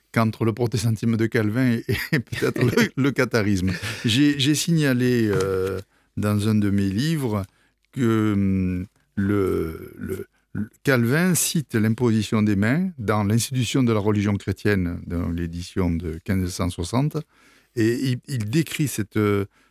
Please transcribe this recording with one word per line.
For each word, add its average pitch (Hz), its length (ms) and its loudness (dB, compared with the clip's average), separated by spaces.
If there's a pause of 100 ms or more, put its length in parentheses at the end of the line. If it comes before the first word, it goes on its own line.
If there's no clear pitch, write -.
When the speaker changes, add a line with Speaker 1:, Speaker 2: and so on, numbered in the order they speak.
(140)
Speaker 1:
qu'entre 113 320 0
le 113 80 2
protestantisme 113 640 0
de 117 80 2
Calvin 113 460 0
et, 117 140 -2 (260)
et 156 80 2
peut-être - 440 -4
le, 123 80 4 (200)
Speaker 2:
<laughs> 131 120 -2
Speaker 1:
le 139 80 2
catharisme. 104 600 2 (340)
J'ai, 143 340 4
j'ai 143 160 2
signalé, 123 720 2
euh, 95 520 0 (380)
dans 104 300 0
un 110 80 2
de 104 140 2
mes 98 200 2
livres 120 540 -2 (480)
que, 113 420 2
hum, 95 520 0 (300)
le, 87 840 -2
le, 98 300 -10 (560)
Calvin 139 500 2
cite - 400 -2
l'imposition 110 680 2
des 104 120 2
mains 139 440 0
dans 107 240 0
l'Institution 117 580 0
de 120 100 2
la 107 80 2
religion 104 380 2
chrétienne, 92 680 -2
dans 87 220 -4
l'édition 85 600 -4
de 82 340 -4
quinze 95 260 -2
cent 90 200 -4
soixante, 123 480 -2 (580)
et 120 360 0
il, 123 160 -4
il 120 220 -4
décrit 147 380 0
cette, - 300 -6
euh, 101 280 2 (260)